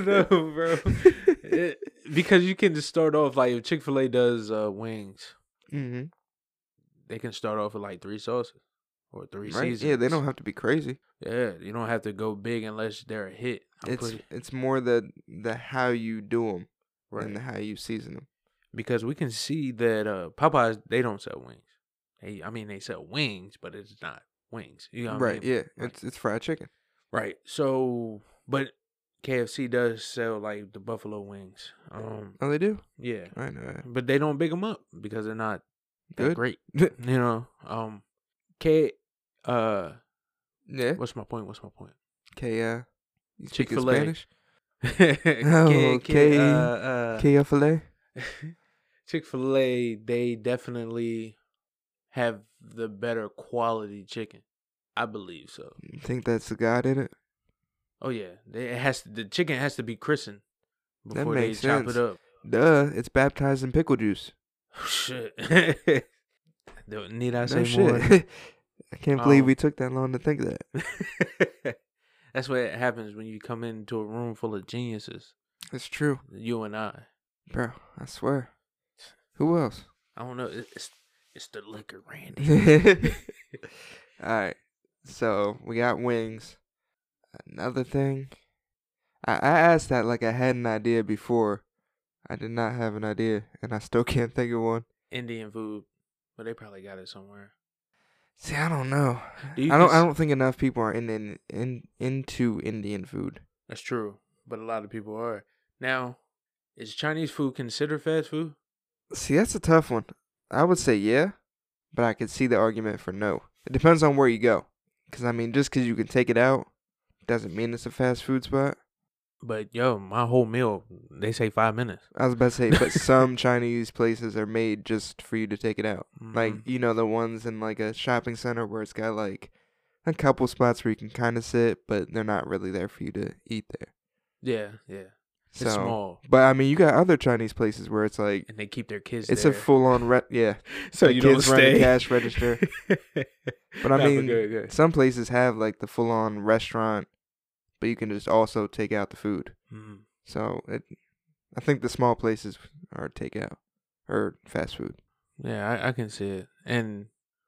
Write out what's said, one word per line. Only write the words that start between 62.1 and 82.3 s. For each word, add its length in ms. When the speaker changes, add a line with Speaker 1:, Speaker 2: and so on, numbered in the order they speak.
Speaker 2:
Duh, 460
it's 140
baptized 560
in 80
pickle 240
juice. 380
Speaker 1:
<laughs> 280
Shit. 520
<laughs> 720
Don't, 240
need 200
I 80
Speaker 2:
No 60
Speaker 1:
say 160
Speaker 2:
shit. 280
Speaker 1:
more? 100
Speaker 2:
<laughs> 920
I 40
can't 260
believe 200
Speaker 1:
Um, 40
Speaker 2:
we 80
took 220
that 160
long 180
to 80
think 220
of 60
that. 1300
Speaker 1:
<laughs> 400
That's 160
what 220
happens 440
when 100
you 140
come 240
into 360
a 60
room 300
full 200
of 120
geniuses. 640
Speaker 2:
It's 160
true. 320
Speaker 1:
You 320
and 120
I. 280
Speaker 2:
Bro, 200
I 80
swear. 440
Who 220
else? 280
Speaker 1:
I 60
don't 140
know. 100
It, 280
it's, 140
it's 140
the 140
liquor, 480
Randy. 1040